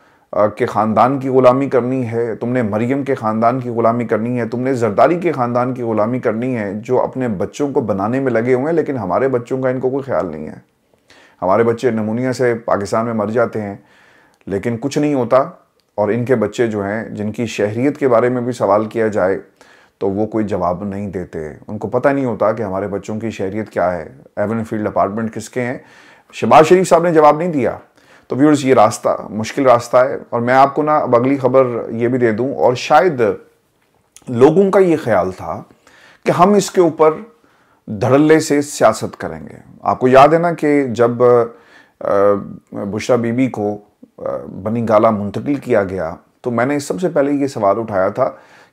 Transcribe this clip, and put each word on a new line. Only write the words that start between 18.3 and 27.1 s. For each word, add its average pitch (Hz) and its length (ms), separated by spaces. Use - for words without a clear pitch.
भी 123 80
सवाल 107 340
किया 110 200
जाए, 98 320
तो 98 60
वो 98 180
कोई 110 180
जवाब 92 460
नहीं 98 220
देते। 82 460
उनको 107 180
पता 123 260
नहीं 139 120
होता 107 280
कि 113 100
हमारे 98 240
बच्चों 101 320
की 110 120
शहरियत 104 380
क्या 90 200
है, 82 260
एवन 110 240
फील्ड 107 240
अपार्टमेंट 101 460
किसके 113 280
हैं। 123 240
शहबाज 127 320
शरीफ 185 220
साहब 170 180
ने 180 60